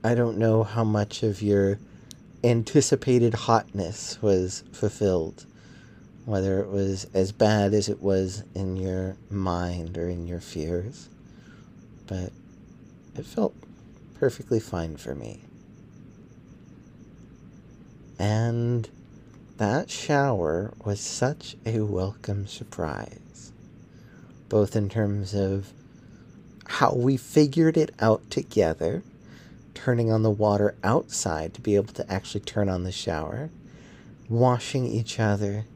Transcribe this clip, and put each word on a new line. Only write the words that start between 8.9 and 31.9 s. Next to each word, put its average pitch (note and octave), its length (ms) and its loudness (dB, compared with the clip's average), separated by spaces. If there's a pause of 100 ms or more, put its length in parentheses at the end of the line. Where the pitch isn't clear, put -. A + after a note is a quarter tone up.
mind F2 680 -4
or E2+ 100 -4
in F2 180 -6
your F2 140 -8
fears, F2 680 -8 (1000)
but F#2 260 -6 (840)
it - 100 -10
felt - 280 -2 (600)
perfectly - 460 0
fine E2 360 -6
for C2+ 180 -8
me. A1+ 260 -12 (2750)
And A#2 680 0 (680)
that G#2+ 340 0
shower G#2 840 0 (120)
was G2+ 160 -4
such - 640 -4
a A2+ 160 0
welcome G2+ 680 -4
surprise, - 1040 -10 (960)
both G#2 280 2
in G2+ 120 0
terms G2+ 460 -2
of G2 380 -2 (960)
how - 280 2
we C3 220 2
figured D#3 600 4
it D#3 220 2
out A2 320 2
together, E2+ 720 0 (720)
turning A#2 360 0
on A2 120 4
the A2 80 4
water G#2 520 2
outside E2+ 680 -2
to - 80 -18
be G#2 140 0
able G2+ 180 2